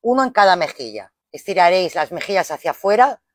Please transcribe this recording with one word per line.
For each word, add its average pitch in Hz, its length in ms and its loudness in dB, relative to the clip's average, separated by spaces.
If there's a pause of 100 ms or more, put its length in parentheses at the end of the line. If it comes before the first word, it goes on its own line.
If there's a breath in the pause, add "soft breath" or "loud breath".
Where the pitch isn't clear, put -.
uno 254 220 0
en 262 60 -2
cada 196 260 4
mejilla. 113 560 -10 (200)
Estiraréis 180 640 0
las 156 160 -4
mejillas 175 400 -4
hacia 156 200 -6
afuera 220 520 0 (120)